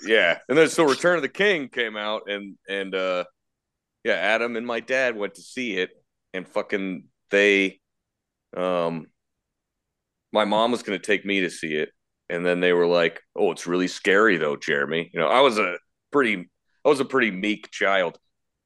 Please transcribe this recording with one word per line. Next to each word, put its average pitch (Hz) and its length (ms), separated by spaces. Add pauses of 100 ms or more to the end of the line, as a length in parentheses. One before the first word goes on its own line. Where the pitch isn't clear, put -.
yeah. 95 340 (100)
And 139 100
then, 160 100
so 165 160
Return 160 320
of 156 60
the 135 60
King 175 400
came 110 280
out, 107 320
and, 101 280 (120)
and, 95 260
uh, 92 300 (800)
yeah, 107 120
Adam 113 420
and 117 100
my 117 140
dad 127 360
went 101 180
to 90 80
see 120 340
it, 90 140 (420)
and 92 160
fucking 98 560 (260)
they, 139 500 (760)
um, 87 500 (1300)
my 107 120
mom 110 280
was 113 100
gonna 98 160
take 98 260
me 98 160
to 90 100
see 80 240
it, 76 160 (380)
and 87 160
then 87 160
they 90 120
were 87 140
like, 85 360 (140)
"Oh, 90 160
it's - 140
really 90 220
scary 101 480
though, 76 200
Jeremy." 76 560
You 85 80
know, 78 80
I 117 120
was 123 180
a 90 200 (320)
pretty, 107 400 (340)
I 135 40
was 143 120
a 131 40
pretty 123 260
meek 98 400
child, 95 480 (480)